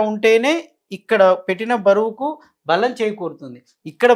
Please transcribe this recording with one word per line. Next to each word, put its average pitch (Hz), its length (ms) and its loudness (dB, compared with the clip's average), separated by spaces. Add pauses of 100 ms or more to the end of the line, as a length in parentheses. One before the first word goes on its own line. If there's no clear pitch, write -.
ఉంటేనే 220 500 2 (380)
ఇక్కడ 196 300 0 (200)
పెట్టిన 220 380 -4
బరువుకు 220 480 0 (400)
బలం 208 240 0
చేకూరుతుంది. 180 640 -10 (280)
ఇక్కడ 240 300 0